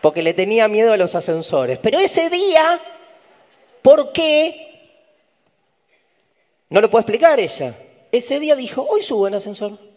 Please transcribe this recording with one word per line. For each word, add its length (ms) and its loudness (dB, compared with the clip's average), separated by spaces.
Porque 220 0
le 120 -2
tenía 340 0
miedo 240 2
a 40 2
los 200 -2
ascensores. 640 -4
Pero 180 0
ese 320 0
día, 500 2
¿por 300 6
qué? 500 0
No 120 2
lo 100 4
puede 120 2
explicar 380 2
ella. 340 -6
Ese 280 -2
día 160 2
dijo, 320 -8
"Hoy 140 -2
subo 260 -2
en 60 -6
ascensor". 440 -10